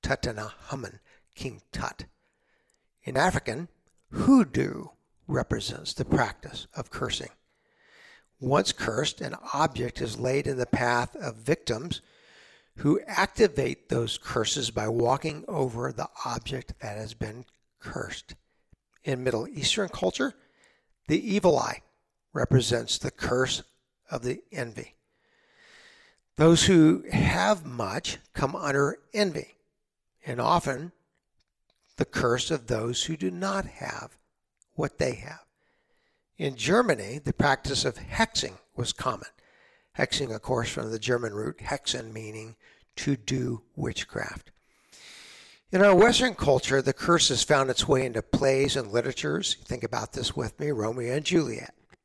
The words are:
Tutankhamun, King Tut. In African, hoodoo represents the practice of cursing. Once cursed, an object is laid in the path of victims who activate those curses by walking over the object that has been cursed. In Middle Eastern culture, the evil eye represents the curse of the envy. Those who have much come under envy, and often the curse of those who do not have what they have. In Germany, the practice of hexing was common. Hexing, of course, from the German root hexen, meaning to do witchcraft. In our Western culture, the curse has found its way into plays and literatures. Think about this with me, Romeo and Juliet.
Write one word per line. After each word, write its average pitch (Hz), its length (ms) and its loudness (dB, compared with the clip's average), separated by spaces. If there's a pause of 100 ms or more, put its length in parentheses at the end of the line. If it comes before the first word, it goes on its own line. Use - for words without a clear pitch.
Tutankhamun, 107 960 -6 (340)
King 110 280 -10 (100)
Tut. - 320 -6 (1000)
In 131 140 -6
African, 151 520 0 (440)
hoodoo - 760 4 (400)
represents - 680 -4
the - 120 -4
practice - 680 -2
of - 160 -10
cursing. - 400 -6 (1120)
Once 135 300 2
cursed, 120 500 -2
an - 140 -8 (180)
object 143 480 -2
is 113 180 -6
laid 131 280 0
in 135 120 -4
the 123 80 -2
path 120 500 0
of 143 200 -10
victims 123 640 -4 (760)
who 156 300 2
activate 180 840 0
those 117 280 -2
curses 113 540 -2
by 110 180 -4
walking 135 600 0
over 131 440 -4
the - 160 -8 (160)
object 123 560 -8
that 104 160 -10
has 110 180 -10
been 113 300 -10 (360)
cursed. - 560 -12 (680)
In 127 220 -4
Middle 113 240 0
Eastern 185 400 -2
culture, 226 460 -2 (760)
the 196 260 0
evil 175 240 4
eye - 240 -2 (500)
represents 120 640 2
the - 140 -6
curse - 540 0 (460)
of 120 120 -6
the 123 180 -4 (120)
envy. 123 420 -8 (1400)
Those 160 300 6
who 170 440 8
have 180 560 2
much 117 520 -6 (160)
come 143 200 0
under 143 440 0 (140)
envy, 202 440 -2 (680)
and 120 160 -6
often 151 520 0 (1040)
the 147 80 -2
curse 127 480 0
of 120 160 -4
those 120 360 -2
who 160 120 -4
do 185 160 -2
not 196 340 -4
have - 500 -12 (580)
what 151 240 -4
they 127 160 0
have. - 300 -16 (920)
In 139 180 -4
Germany, 123 640 0
the - 140 -2
practice 143 520 0
of 131 120 -2
hexing - 640 -2 (180)
was 123 160 -4
common. 110 340 -6 (720)
Hexing, 131 340 -2
of 107 80 -8
course, 123 280 0
from 110 240 -6
the 113 80 -4
German 120 340 0
root 107 240 -6
hexen, 127 540 -6
meaning 110 420 -12 (400)
to 139 220 -2
do 123 460 -4 (120)
witchcraft. - 800 -8 (1200)
In 190 100 6
our 196 140 10
Western 226 400 6
culture, 135 440 4
the 131 120 2
curse - 380 4
has 120 120 0
found 135 280 4
its 127 180 0
way 131 180 4
into 113 160 -2
plays 135 540 2
and 110 160 -4
literatures. 131 720 -2
Think 127 180 -8
about - 300 -4
this 123 240 -6
with 123 240 -6
me, 147 100 -2
Romeo 120 460 -2
and 151 80 -4
Juliet. 151 500 -2 (300)